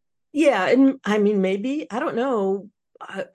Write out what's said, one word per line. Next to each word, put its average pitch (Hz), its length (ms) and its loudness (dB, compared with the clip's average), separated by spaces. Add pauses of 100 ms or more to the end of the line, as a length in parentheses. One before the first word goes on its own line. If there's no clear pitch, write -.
(320)
Yeah, 269 360 2
and 269 360 4
I 208 140 2
mean, 202 240 2
maybe, 208 480 -2
I 208 80 -6
don't 294 160 -4
know, 202 560 -2 (360)
uh, 196 180 -10 (100)